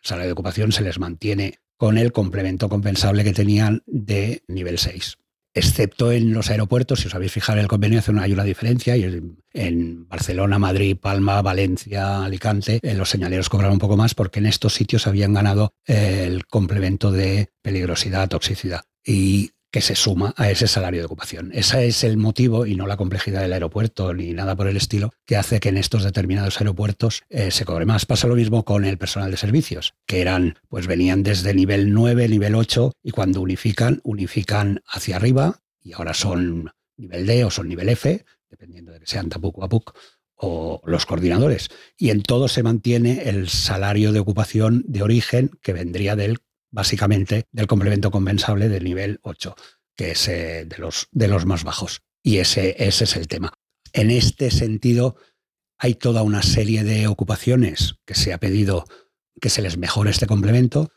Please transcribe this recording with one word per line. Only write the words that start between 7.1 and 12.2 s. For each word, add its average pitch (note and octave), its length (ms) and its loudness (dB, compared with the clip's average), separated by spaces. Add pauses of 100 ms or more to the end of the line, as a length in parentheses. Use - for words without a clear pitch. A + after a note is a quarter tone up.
habéis F#2 180 -4
fijado G#2+ 280 0
en G#2 60 2
el G2+ 40 -2
convenio, G#2+ 300 4
hace A2 100 -2
una, G#2 140 2
hay G2 100 0
una F#2+ 100 0
diferencia, A#2+ 540 0
y G#2+ 60 2
en, F2 340 -6 (160)
en E2+ 540 -2
Barcelona, G2 500 0
Madrid, F#2+ 420 2
Palma, G2 440 0
Valencia, G2 840 -2